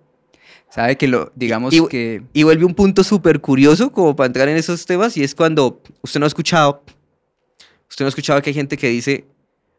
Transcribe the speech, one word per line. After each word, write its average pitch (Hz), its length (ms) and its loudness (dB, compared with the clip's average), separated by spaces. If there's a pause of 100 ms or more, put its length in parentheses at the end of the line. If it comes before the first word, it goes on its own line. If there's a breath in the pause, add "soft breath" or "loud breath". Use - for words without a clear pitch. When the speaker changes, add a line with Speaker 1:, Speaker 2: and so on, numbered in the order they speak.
(680 soft breath)
Speaker 1:
Sabe 120 280 -2
que 147 100 0
lo, 113 280 -2
digamos 123 380 -4
Speaker 2:
Y, 165 140 4
Speaker 1:
que 113 360 -8 (100)
Speaker 2:
y 151 100 2
vuelve 160 220 4
un 180 80 0
punto 196 300 2
súper 160 360 2
curioso 151 520 4
como 160 260 0
para 131 100 0
entrar 131 220 0
en 156 80 -2
esos 165 280 -6
temas, 202 300 -2
y 147 80 -2
es 135 100 -4
cuando 156 480 0 (200)
usted - 180 -8
no 147 60 0
ha - 20 2
escuchado, 147 560 0 (1040 soft breath)
usted - 140 -8
no 135 40 -2
ha - 20 0
escuchado 143 320 -2
que 151 80 -6
hay 139 40 -6
gente 143 220 -6
que 127 140 -4
dice, 120 360 -4 (520)